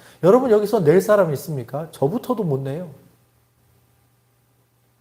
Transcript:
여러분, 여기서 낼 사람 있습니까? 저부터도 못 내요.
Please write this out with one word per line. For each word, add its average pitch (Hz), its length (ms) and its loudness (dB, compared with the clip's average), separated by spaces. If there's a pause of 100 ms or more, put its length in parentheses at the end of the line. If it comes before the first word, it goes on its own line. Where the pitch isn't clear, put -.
(220)
여러분, 247 280 4
여기서 208 340 2
낼 165 160 4
사람 185 320 2
있습니까? 139 580 -8
저부터도 208 540 -4
못 139 160 -2
내요. 147 300 -10 (2000)